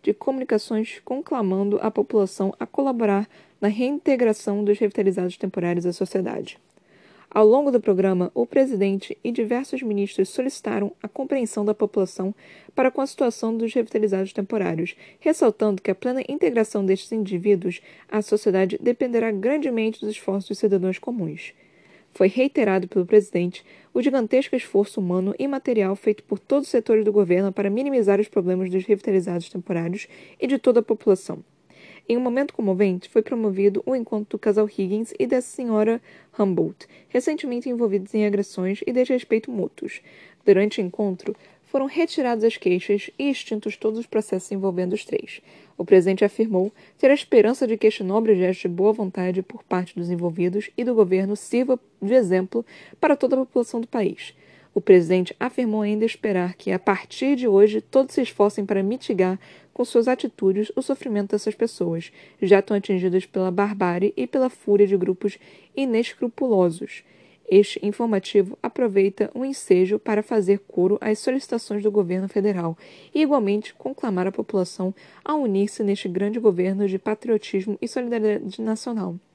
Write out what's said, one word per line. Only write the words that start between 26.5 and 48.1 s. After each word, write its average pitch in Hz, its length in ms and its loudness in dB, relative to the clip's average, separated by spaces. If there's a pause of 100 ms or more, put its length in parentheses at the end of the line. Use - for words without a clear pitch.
os - 60 -12
setores 220 340 2
do 208 80 2
governo 190 400 2
para 202 160 -2
minimizar 220 500 2
os 208 100 0
problemas 185 420 -2
dos 180 160 -2
revitalizados 190 640 -2
temporários 175 580 -6 (320)
e - 60 -2
de 262 120 0
toda 240 220 4
a - 20 -4
população. 190 600 -2 (640)
Em 233 80 2
um 247 40 0
momento 254 340 -2
comovente, 190 560 0
foi 226 100 4
promovido 202 640 0
o 254 100 -2
encontro 220 360 -4
do 214 80 -6
casal 214 280 2
Higgins 208 520 -4
e - 80 -10
da 254 160 0
senhora 226 580 0 (380)
Humboldt, 175 480 0 (240)
recentemente 254 580 -4
envolvidos 214 460 -2
em 214 100 2
agressões 196 600 -2
e 254 60 -2
desrespeito 247 600 0
mútuos. - 480 -8 (420)
Durante 208 380 4
o 190 40 0
encontro, 190 520 -4 (300)
foram 269 180 -2
retiradas 269 600 -2
as 226 120 2
queixas 196 600 -2
e 277 100 -2
extintos 220 480 -6
todos 220 240 -4
os 226 60 -10
processos 202 440 -4
envolvendo 185 440 -2
os 214 100 -8
três. - 380 -8 (340)
O 180 80 -6
presidente 190 400 6
afirmou 202 480 0 (240)
ter 269 140 4
a 285 40 8
esperança 247 520 4
de 220 100 0
que 214 100 2
este 214 160 2
nobre 214 340 4